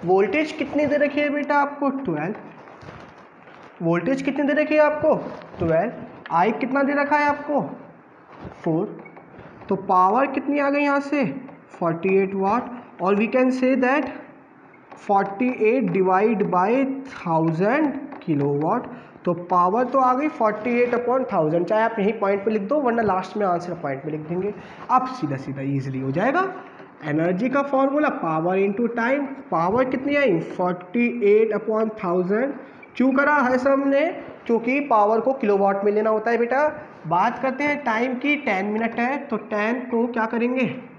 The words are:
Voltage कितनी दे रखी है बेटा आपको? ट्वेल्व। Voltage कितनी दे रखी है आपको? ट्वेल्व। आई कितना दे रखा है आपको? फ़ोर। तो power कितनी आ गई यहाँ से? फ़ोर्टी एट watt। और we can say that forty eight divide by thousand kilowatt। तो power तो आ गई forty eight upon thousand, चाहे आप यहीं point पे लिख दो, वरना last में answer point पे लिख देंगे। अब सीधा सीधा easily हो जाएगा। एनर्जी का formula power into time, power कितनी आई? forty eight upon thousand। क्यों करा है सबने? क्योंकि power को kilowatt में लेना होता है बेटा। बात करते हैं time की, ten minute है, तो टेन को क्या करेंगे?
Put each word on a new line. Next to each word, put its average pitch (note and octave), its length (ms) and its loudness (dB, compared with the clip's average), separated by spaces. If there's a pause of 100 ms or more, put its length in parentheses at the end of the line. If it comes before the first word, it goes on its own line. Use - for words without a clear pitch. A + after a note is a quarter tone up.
Voltage G#3+ 480 2
कितनी D4 340 -2
दे C#4+ 100 0
रखी C#4+ 240 2
है D4 100 0
बेटा C#4+ 260 0
आपको? C#4 340 0 (140)
ट्वेल्व। E3 300 -2 (1500)
Voltage E3+ 400 0
कितनी C#4+ 240 -2
दे C#4+ 60 2 (100)
रखी D4+ 120 0
है D4+ 60 6
आपको? D4+ 340 4 (440)
ट्वेल्व। E3+ 800 -2
आई G3 160 4
कितना C4+ 300 -2
दे C#4 120 0
रखा C#4+ 220 2
है D4 120 2
आपको? D4 320 -2 (1040)
फ़ोर। E3 340 -2 (720)
तो G3 80 0 (120)
power G3 380 4
कितनी C#4+ 320 -2
आ C#4+ 120 2
गई C#4+ 120 0
यहाँ C#4+ 180 2
से? C#4 240 -2 (540)
फ़ोर्टी F3 440 0
एट F#3+ 120 -2
watt। G3 440 -2 (240)
और G3 140 2
we A3 180 2
can B3+ 160 4
say B3+ 320 2
that C4 260 2 (960)
forty G3 420 0 (220)
eight A#3+ 240 2
divide F#3+ 500 4 (120)
by F3+ 160 4 (420)
thousand F3 840 0 (300)
kilowatt। D3 640 0 (360)
तो F3+ 80 0 (180)
power F#3 340 4
तो B3+ 140 0
आ B3+ 160 4
गई D4 140 0 (100)
forty A3 420 0
eight A#3+ 160 2
upon B3 340 0
thousand, E3+ 340 2
चाहे G#3+ 180 2
आप A3+ 160 0
यहीं G3+ 220 2
point G3 240 0
पे A3+ 60 2
लिख G#3+ 120 0
दो, C#4+ 180 0
वरना A#3 220 2
last F#3+ 340 0
में G#3 100 0
answer F3 360 0
point C3+ 220 -4
पे D#3 60 -6
लिख D#3 180 -6
देंगे। F#3+ 240 -4 (380)
अब B3+ 160 4 (140)
सीधा C#3 160 -2
सीधा C#3 260 -8
easily C3+ 380 -2
हो C3 100 -2
जाएगा। A#3 320 0 (640)
एनर्जी F3 440 0
का C#4 140 0
formula C#4 460 2 (160)
power E3 320 0 (100)
into G#3+ 320 -2
time, C4+ 260 0 (260)
power F#3+ 400 2
कितनी C#4 260 -2
आई? B3 220 2 (200)
forty F3+ 480 0 (260)
eight G#3+ 280 4
upon A3 420 -2
thousand। F#3+ 500 0 (440)
क्यों C4 160 4
करा C#4+ 280 4
है B3+ 180 2
सबने? C#4 460 2 (420)
क्योंकि A#3+ 320 0 (120)
power G#3+ 300 4
को C4 200 0
kilowatt G3 440 2
में G#3 80 2
लेना A3 180 2
होता A3 200 0
है A#3 80 2
बेटा। C4 280 2 (400)
बात F#3 360 0
करते C4 220 -2
हैं D4 200 -2
time A#3+ 340 0
की, C#4+ 180 0
ten G3+ 300 -2
minute A3+ 340 -2
है, B3+ 160 0 (100)
तो A3 100 -4 (140)
टेन A3 300 -2 (100)
को A#3 220 0
क्या A3 140 0
करेंगे? A#3+ 380 0 (340)